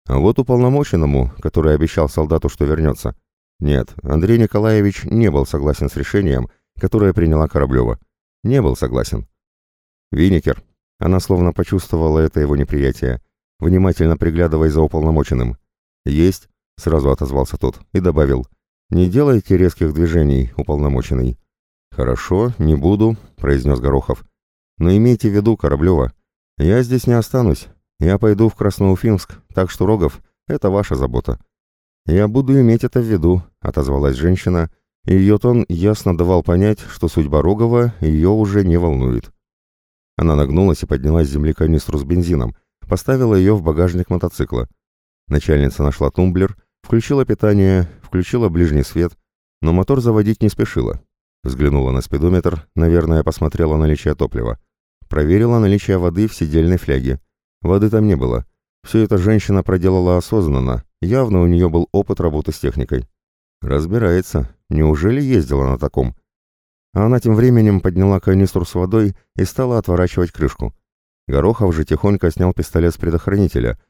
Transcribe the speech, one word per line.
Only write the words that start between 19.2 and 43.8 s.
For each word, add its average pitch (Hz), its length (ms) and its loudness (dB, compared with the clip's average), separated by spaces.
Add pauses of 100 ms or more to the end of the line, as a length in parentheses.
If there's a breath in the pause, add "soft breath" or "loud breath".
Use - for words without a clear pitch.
резких 85 380 0
движений, 76 600 0
уполномоченный». 67 840 -2 (520)
«Хорошо, 87 680 -2
не 78 160 2
буду», 101 420 2 (200)
произнес 69 440 0
Горохов. 67 440 -2 (540)
«Но 82 120 2
имейте 110 400 2
в 98 40 -2
виду, 104 220 2
Кораблева, 71 560 0 (460)
я 101 240 2
здесь 123 240 -2
не 123 80 2
останусь. 117 540 -2 (300)
Я 92 200 2
пойду 107 300 2
в 104 60 -8
Красноуфимск, 98 840 -2 (160)
так 92 160 -2
что, - 160 -4
Рогов, 95 340 0 (280)
это 107 220 -2
ваша 98 260 -2
забота». 62 420 -4 (680)
«Я 95 220 2
буду 131 320 2
иметь 113 240 4
это 123 160 -2
в 117 40 0
виду», 90 380 2 (180)
отозвалась 69 560 -2
женщина, 85 540 -2 (340)
и 90 100 2
ее 98 240 4
тон 120 300 2
ясно 92 480 -2
давал 87 260 2
понять, 95 380 0
что - 280 -6
судьба 73 340 0
Рогова 117 580 0
ее 78 320 2
уже 104 320 0
не 85 140 2
волнует. 64 520 -2 (840)
Она 82 200 2
нагнулась 76 460 2
и - 40 -8
подняла 76 380 0
с 71 40 -2
земли 73 260 -2
канистру 78 440 0
с 69 60 -6
бензином, 82 500 -2 (260)
поставила 123 540 -2
ее 98 220 4
в 95 60 -2
багажник 85 480 0